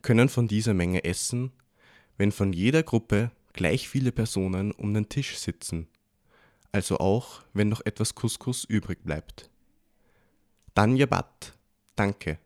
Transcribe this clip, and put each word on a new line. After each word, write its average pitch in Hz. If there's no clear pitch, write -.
können 120
von 120
dieser 107
Menge 90
essen, 120
wenn 104
von 98
jeder 120
Gruppe 113
gleich 92
viele 131
Personen 98
um 104
den 107
Tisch -
sitzen, -
also -
auch, 98
wenn 104
noch -
etwas -
Couscous -
übrig 104
bleibt? -
Danya 127
Bhatt, -
danke. 98